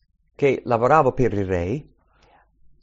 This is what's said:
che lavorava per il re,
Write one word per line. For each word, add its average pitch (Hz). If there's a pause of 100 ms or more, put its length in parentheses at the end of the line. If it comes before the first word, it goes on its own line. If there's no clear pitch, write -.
(340)
che 135
lavorava 123
per 113
il 101
re, 92 (960)